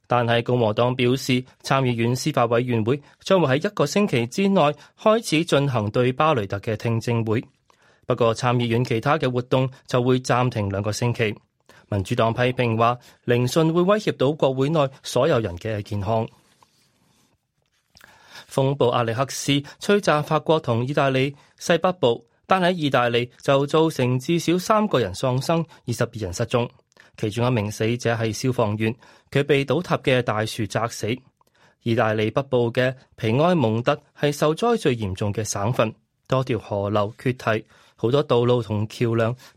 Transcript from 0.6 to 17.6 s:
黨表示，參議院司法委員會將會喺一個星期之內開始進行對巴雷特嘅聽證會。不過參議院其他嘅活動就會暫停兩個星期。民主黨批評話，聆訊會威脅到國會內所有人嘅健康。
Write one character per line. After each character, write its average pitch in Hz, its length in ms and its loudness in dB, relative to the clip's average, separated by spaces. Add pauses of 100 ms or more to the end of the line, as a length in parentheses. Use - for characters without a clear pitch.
黨 123 220 2
表 123 200 2
示， 127 260 0 (220)
參 135 180 0
議 127 120 0
院 117 200 0
司 139 200 -4
法 123 120 2
委 117 160 2
員 120 220 0
會 135 180 0 (200)
將 190 180 2
會 139 180 2
喺 156 80 -2
一 208 80 -2
個 147 120 0
星 202 200 0
期 120 220 0
之 196 220 0
內 151 260 4 (260)
開 220 260 2
始 156 180 0
進 143 260 2
行 107 180 0
對 123 220 0
巴 156 220 2
雷 110 120 -2
特 98 140 -6
嘅 110 160 -4
聽 117 240 -2
證 117 280 -2
會。 113 160 0 (640)
不 131 80 0
過 113 220 2
參 123 220 0
議 120 80 0
院 117 180 2
其 120 160 -2
他 143 180 0
嘅 131 140 -2
活 123 120 -2
動 131 260 0 (180)
就 123 160 0
會 127 160 2
暫 127 300 0
停 104 200 -4
兩 98 140 -4
個 107 80 -4
星 120 220 -2
期。 110 200 -2 (560)
民 101 140 -2
主 120 100 -4
黨 113 200 0
批 123 80 -2
評 123 360 0
話， 117 200 2 (260)
聆 123 240 0
訊 160 260 2
會 175 100 2
威 202 160 2
脅 170 180 -4
到 131 160 0
國 143 200 0
會 135 160 0
內 147 200 0 (120)
所 127 260 0
有 143 120 2
人 95 180 -6
嘅 107 240 -6
健 101 200 -6
康。 113 260 -2 (2250)